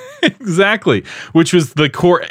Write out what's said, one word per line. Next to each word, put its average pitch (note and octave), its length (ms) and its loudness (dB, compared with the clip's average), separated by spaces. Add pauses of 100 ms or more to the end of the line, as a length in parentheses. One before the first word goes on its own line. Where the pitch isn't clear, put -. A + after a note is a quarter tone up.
<laughs> - 40 -20 (180)
Exactly, G3 800 0 (300)
which E3 180 2
was E3 220 2
the D3 160 0
core F3 420 0